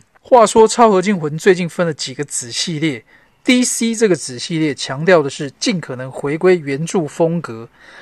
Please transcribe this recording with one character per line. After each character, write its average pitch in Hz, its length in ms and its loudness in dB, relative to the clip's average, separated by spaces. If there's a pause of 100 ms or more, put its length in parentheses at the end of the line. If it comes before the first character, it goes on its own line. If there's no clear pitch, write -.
(200)
话 233 260 6
说 220 220 4
超 233 200 4
合 185 140 4
金 196 160 -2
魂 151 180 -6
最 190 160 4
近 175 160 -2
分 175 160 -4
了 165 80 -2
几 135 220 -10
个 147 100 -8
子 123 280 -10
系 160 260 -6
列 143 260 -4 (400)
，D 254 200 4
C 226 300 -2
这 220 120 2
个 180 80 2
子 127 240 -6
系 160 200 -6
列 151 160 0
强 139 280 -8
调 175 200 6
的 139 80 -6
是 143 220 -8
尽 190 280 -4
可 135 160 -12
能 127 160 -12
回 147 240 -4
归 180 220 4
原 143 260 -6
著 165 220 -2
风 165 340 -2
格， 113 260 -12 (360)